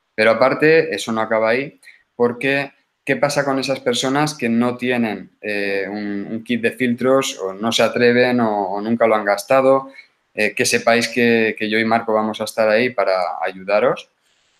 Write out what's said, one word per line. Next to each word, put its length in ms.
Pero 160
aparte, 640
eso 160
no 100
acaba 280
ahí, 320
porque 560
¿qué 120
pasa 280
con 140
esas 220
personas 540
que 140
no 280
tienen, 540
eh, 500
un, 400
un 140
kit 180
de 80
filtros 720
o 120
no 200
se 100
atreven 560
o, 360
o 60
nunca 280
lo 80
han 80
gastado? 640
Eh, 200
que 100
sepáis 440
que, 500
que 100
yo 120
y 40
Marco 280
vamos 280
a 40
estar 240
ahí 220
para 540
ayudaros 640